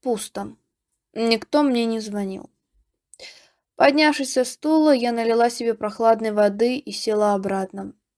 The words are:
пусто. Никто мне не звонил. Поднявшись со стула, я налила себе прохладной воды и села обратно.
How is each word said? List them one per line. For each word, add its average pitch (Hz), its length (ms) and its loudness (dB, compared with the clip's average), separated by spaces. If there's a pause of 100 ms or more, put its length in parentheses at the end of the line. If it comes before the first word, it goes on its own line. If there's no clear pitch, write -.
пусто. 214 540 -6 (580)
Никто 226 480 0
мне 247 240 0
не 226 140 -2
звонил. 202 500 -8 (1300)
Поднявшись 285 580 2
со 254 120 0
стула, 302 500 2
я 240 160 -2
налила 233 400 2
себе 233 240 -4
прохладной 220 560 0
воды 208 460 2
и - 140 -12
села 208 440 0
обратно. 196 580 -6 (240)